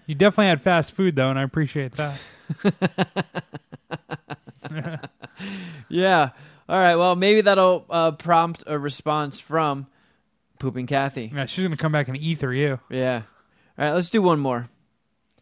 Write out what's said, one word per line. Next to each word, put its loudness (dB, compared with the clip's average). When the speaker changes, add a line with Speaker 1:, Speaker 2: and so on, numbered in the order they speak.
Speaker 1:
you -4
definitely 4
had 2
fast 2
food, 0
though, 2
and -2
I 0
appreciate -4
that. -6
Speaker 2:
<laughs> -4
<laughs> -12
Yeah. 2
All 0
right. 6
Well, 4
maybe 4
that'll, 4
uh, 2
prompt 0
a -4
response -4
from -2
Pooping -6
Kathy. -4
Speaker 1:
Yeah, -6
she's -8
gonna -4
come -2
back 0
and -6
ether -4
you. -2
Speaker 2:
Yeah. -2
All -4
right. 0
Let's -2
do 2
one 4
more, -4